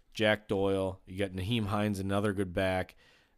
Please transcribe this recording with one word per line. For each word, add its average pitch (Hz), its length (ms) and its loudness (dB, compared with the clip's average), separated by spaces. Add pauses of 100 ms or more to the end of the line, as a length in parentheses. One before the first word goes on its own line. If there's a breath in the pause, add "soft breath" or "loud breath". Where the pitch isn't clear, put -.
(120 soft breath)
Jack 107 340 2
Doyle. 95 600 0
You 92 120 -12
got 98 140 -2
Nyheim 101 340 -2
Hines, 104 320 0
another 98 340 0
good 95 220 -2
back. 92 400 0 (440 soft breath)